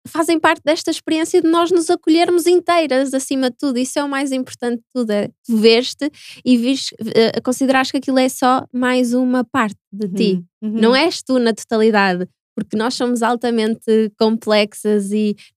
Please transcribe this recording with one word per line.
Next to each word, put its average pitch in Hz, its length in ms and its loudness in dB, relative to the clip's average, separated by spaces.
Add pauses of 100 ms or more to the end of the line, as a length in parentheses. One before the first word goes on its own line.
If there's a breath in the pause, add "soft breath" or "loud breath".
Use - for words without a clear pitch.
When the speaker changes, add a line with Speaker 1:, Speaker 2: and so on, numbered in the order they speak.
Speaker 1:
fazem 320 320 -2
parte 330 260 0
desta 330 260 -2
experiência 320 500 -2
de 320 80 2
nós 339 220 2
nos 339 200 0
acolhermos 339 560 2
inteiras, 330 680 2
acima 262 360 -2
de 240 80 -12
tudo. 262 200 -2
Isso 262 200 -4
é 285 60 -2
o 285 40 -6
mais 277 240 -4
importante 247 460 -4
de - 60 -20 (100)
tudo, 240 160 -2
é 202 180 -2 (180)
tu 233 100 0
veres-te 226 540 2 (340 loud breath)
e 254 140 4
vires, 262 320 -2 (240)
eh, 226 280 2
considerares 262 480 0
que 285 80 -4
aquilo 262 200 -2
é 262 100 2
só 262 440 0
mais 247 420 0
uma 254 300 0
parte 226 320 -4 (160)
de 202 160 -6
ti. 185 240 0 (300)
Speaker 2:
Uhum, 214 120 -6
uhum. 226 60 -2
Speaker 1:
Não 233 160 4
és 320 260 0
tu 262 160 0
na 226 160 0
totalidade, 202 760 0 (260)
porque 208 220 -8
nós 226 180 -2
somos 240 280 -2
altamente 226 960 0
complexas 214 920 0
e 208 240 0 (220 loud breath)